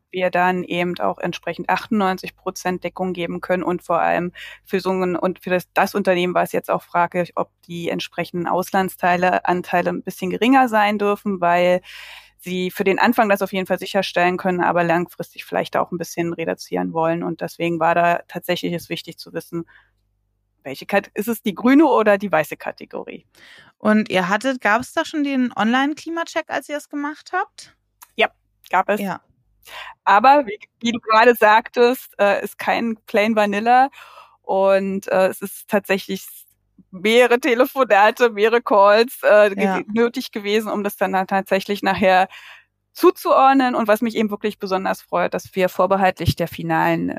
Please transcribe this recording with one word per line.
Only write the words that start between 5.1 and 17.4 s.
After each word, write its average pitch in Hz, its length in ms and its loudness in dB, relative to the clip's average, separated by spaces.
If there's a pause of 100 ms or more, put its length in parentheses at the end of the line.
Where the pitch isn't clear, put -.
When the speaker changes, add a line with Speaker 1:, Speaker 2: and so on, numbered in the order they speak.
Speaker 1:
und 185 240 -4
für - 100 -10
das, 180 240 -2
das 190 220 0
Unternehmen 180 400 0
war 170 80 2
es - 80 -8
jetzt - 180 -6
auch 170 140 -2
fraglich, 175 540 -2
ob - 120 -4 (180)
die 170 220 -8
entsprechenden 175 560 -6
Auslandsteile, 180 1000 -2
Anteile 180 420 -2
ein 180 140 -6
bisschen 190 260 -8
geringer 254 400 2
sein 214 300 0
dürfen, 202 420 -2
weil 180 400 2 (560)
sie 180 320 -6
für 196 140 -6
den 185 160 0
Anfang 220 300 2
das 196 120 0
auf 190 100 -6
jeden 190 140 -4
Fall 180 140 -4
sicherstellen 180 580 -2
können, 180 240 -2
aber 175 220 2
langfristig 170 600 -4
vielleicht - 320 -4
auch - 160 -2
ein 180 60 -8
bisschen 170 360 -6
reduzieren 180 600 -6
wollen. 165 300 -2
Und 175 180 -8